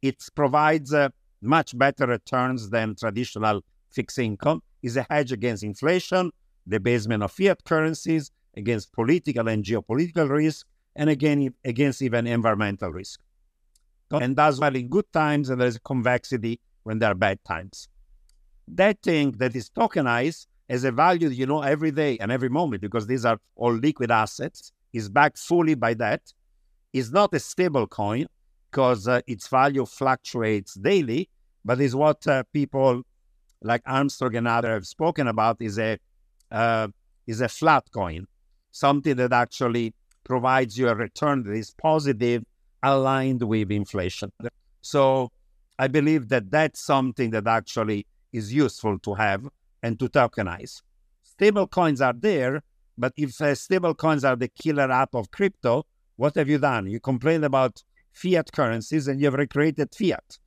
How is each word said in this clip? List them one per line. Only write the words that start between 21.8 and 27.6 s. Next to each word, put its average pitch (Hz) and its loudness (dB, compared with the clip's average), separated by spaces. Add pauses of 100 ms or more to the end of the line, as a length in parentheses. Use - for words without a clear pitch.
day 143 0
and 104 -4
every 127 0
moment, 131 -2
because 104 -4
these 120 -2
are 113 2 (180)
all 120 0
liquid 120 0
assets, 113 -2 (220)
is 110 -6
backed 143 4
fully 170 2
by 117 0
that, 113 -4 (580)
is 123 -4
not 196 2
a 151 0
stable 143 0